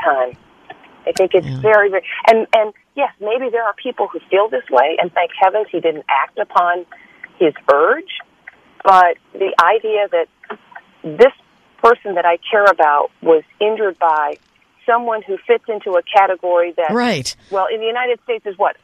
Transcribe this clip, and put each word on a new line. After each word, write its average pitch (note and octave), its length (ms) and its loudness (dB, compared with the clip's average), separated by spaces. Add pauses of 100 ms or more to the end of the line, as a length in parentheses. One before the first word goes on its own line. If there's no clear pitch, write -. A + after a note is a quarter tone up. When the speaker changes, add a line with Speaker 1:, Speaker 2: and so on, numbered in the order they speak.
Speaker 1:
time. C3 340 -2 (680)
I E3+ 60 -4
think F#3+ 220 -2
it's E3+ 120 2
Speaker 2:
Yeah. C3+ 140 -8
Speaker 1:
very, G#3 300 4
very, F#3+ 140 -4 (240)
and, A3+ 260 4
and G#3+ 180 0 (220)
yes, C#4 160 -2 (100)
maybe A#3 300 -4
there A#3 140 -4
are G#3 100 -4
people A#3+ 340 -6
who E3 120 -12 (100)
feel G3+ 180 2
this - 220 -6
way, C#3 300 2
and F3 120 -4
thank F3 260 -2
heavens G3+ 320 0
he E3+ 100 -6
didn't D#3 280 -4
act C#3 300 -2
upon F3+ 480 -2 (520)
his D#3+ 140 2 (200)
urge, G3+ 380 0 (760)
but F#3 320 6 (160)
the G3 200 -4 (100)
idea G#3 500 0
that E3+ 160 -2 (760)
this F3 300 4 (500)
person A3+ 320 2
that F3 100 -2
I E3+ 140 2 (120)
care G#3 140 2
about D#3 460 2 (120)
was D#3 200 4 (180)
injured G#3 380 -2
by D3+ 400 -2 (480)
someone A#3 360 -2
who G3 140 -8 (100)
fits A#3 220 0
into G#3 240 -8
a F3 100 0
category F3+ 720 0
that, E3 160 -2
Speaker 2:
Right. A3 420 -4 (160)
Speaker 1:
well, F#3+ 220 0
in A3 80 -6
the A3 60 -6
United A#3+ 380 -4
States A3+ 220 -6
is F#3+ 120 -10
what, F#3 260 0